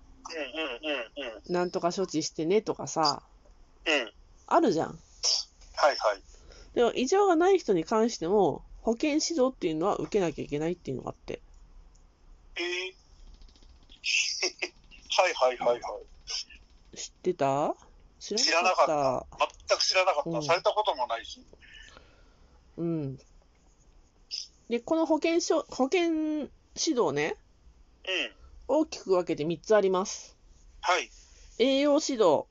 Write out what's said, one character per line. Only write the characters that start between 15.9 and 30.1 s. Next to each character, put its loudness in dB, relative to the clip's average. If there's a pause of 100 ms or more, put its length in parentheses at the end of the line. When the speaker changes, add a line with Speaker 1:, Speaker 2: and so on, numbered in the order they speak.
Speaker 1:
い。 -16 (960)
Speaker 2:
知 -12
っ -20 (100)
て -2
た？ 0 (440)
知 -8 (180)
ら 2
な 2
か 4
っ 6
た。 -
Speaker 1:
知 0
ら 2
な 0
か -
っ -20
た。 0 (200)
全 2
く -2
知 0
ら 4
な 4
か 0
っ 0
た。 -8
Speaker 2:
う -4
ん。 -4
Speaker 1:
さ 2
れ 0
た 2
こ 0
と -2
も -4
な -6
い -14
し。 -18 (1300)
Speaker 2:
う -6
ん。 -4 (1500)
で、 -2
こ -2
の 2
保 2
健 2
所、 0
保 0
健 0
指 -6 (260)
導 0
ね、 -2 (720)
Speaker 1:
う -4
ん。 -4 (340)
Speaker 2:
大 2
き -10
く -4
分 2
け -4
て -4
三 -4
つ 2
あ 6
り 4
ま 0
す。 -14 (440)